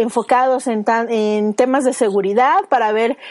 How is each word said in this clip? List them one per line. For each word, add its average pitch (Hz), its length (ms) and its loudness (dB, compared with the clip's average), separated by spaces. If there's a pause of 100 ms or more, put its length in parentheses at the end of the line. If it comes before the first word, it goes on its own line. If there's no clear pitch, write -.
enfocados 254 680 0
en 220 160 -2
tan-, 233 260 0
en 214 420 0
temas 254 320 0
de 247 80 2
seguridad, 220 680 2 (100)
para 226 220 0
ver 233 260 0 (120)